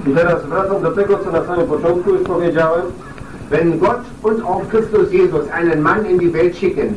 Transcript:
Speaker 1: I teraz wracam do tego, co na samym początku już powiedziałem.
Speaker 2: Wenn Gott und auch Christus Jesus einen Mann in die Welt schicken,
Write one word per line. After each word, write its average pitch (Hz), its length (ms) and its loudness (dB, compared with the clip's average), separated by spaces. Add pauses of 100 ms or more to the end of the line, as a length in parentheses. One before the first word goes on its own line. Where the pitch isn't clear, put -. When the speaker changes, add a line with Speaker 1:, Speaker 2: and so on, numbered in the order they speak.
Speaker 1:
I 139 80 2
teraz 160 320 2
wracam 190 360 -2
do 165 80 0
tego, 196 280 0
co 185 120 -6
na 160 140 0
samym 170 220 -2
początku 170 440 0
już 180 120 2
powiedziałem. 170 600 0 (680)
Speaker 2:
Wenn 160 280 2
Gott 233 220 0 (220)
und 226 220 0
auch 180 260 -2
Christus 208 420 2
Jesus 160 380 2
einen 170 320 2
Mann 190 240 2
in 180 120 2
die 170 140 2
Welt 170 240 2
schicken, 139 400 -2